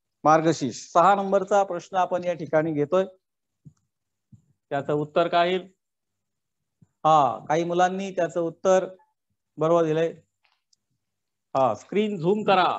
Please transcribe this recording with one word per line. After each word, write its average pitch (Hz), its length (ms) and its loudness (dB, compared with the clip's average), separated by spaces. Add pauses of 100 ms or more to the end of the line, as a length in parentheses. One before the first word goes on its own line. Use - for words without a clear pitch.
(240)
मार्गशीर्ष, 156 520 2 (160)
सहा 180 220 6
नंबरचा 196 500 0
प्रश्न 180 320 -10
आपण 180 280 -2
या 175 100 -4
ठिकाणी 160 380 -2
घेतोय. 151 320 0 (1700)
त्याचं 139 220 -6
उत्तर 151 360 -2
काय 175 220 0
येईल? 185 180 -4 (1400)
हा, 143 440 2
काही 165 160 0
मुलांनी 180 460 -2
त्याचं 175 300 -4
उत्तर 185 460 0 (720)
बरोबर 165 260 2
दिलंय. 160 280 -2 (1400)
हा, 131 200 2
स्क्रीन 208 420 -4
झूम 185 280 -2
करा 190 200 2 (140)